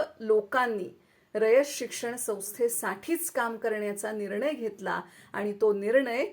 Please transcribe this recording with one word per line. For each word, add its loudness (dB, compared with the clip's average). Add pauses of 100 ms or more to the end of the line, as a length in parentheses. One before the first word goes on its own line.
(200)
लोकांनी 2 (460)
रयत 6
शिक्षण -6
संस्थेसाठीच -2
काम -2
करण्याचा -2
निर्णय -2
घेतला -4 (320)
आणि -4
तो 6
निर्णय 2